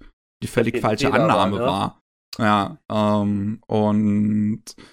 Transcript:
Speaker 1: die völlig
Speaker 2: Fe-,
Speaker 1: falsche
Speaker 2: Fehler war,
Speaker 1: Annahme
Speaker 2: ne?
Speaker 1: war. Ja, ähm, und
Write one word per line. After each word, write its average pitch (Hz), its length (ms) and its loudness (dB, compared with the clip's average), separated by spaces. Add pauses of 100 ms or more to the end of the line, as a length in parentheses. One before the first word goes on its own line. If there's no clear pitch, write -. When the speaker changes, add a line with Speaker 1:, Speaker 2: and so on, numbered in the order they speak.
(440)
Speaker 1:
die 101 40 -8
völlig 117 280 0
Speaker 2:
Fe-, 113 60 -2
Speaker 1:
falsche 110 260 0
Speaker 2:
Fehler 107 120 2
war, - 80 4
Speaker 1:
Annahme 101 300 2
Speaker 2:
ne? 120 80 -2
Speaker 1:
war. 101 360 -4 (360)
Ja, 104 400 0 (120)
ähm, 104 760 -2
und 107 960 0 (300)